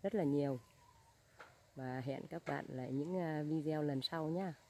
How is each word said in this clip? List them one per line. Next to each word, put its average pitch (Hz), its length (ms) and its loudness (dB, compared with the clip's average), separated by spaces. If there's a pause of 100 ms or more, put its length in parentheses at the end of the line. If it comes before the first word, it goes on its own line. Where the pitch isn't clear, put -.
rất 202 120 0
là 190 80 4
nhiều. 139 360 4 (1160)
Và 131 300 -4
hẹn 135 220 -4
các 165 180 -6
bạn 143 240 -2
lại 127 220 -4
những, 156 280 0
à, 156 240 0
video 151 400 2
lần 139 180 2
sau 160 260 -2
nhé. 175 240 -2 (180)